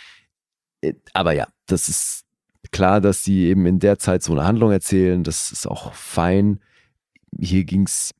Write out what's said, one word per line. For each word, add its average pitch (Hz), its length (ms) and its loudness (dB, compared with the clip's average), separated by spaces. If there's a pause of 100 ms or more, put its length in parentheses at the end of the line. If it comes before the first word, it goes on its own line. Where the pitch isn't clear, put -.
(800)
Äh, - 140 -4 (180)
aber 82 180 2
ja, 71 160 -2 (200)
das - 200 -2
ist - 380 -6 (480)
klar, 98 260 4
dass 98 240 2
sie 95 220 2
eben 92 200 4
in 90 140 2
der 101 200 2
Zeit 92 220 0
so 85 120 -4
eine 71 100 0
Handlung 110 300 2
erzählen. 92 500 2
Das - 300 -6
ist - 120 -10
auch - 280 -10
fein. 98 640 0 (800)
Hier 92 240 0
ging's 92 560 -2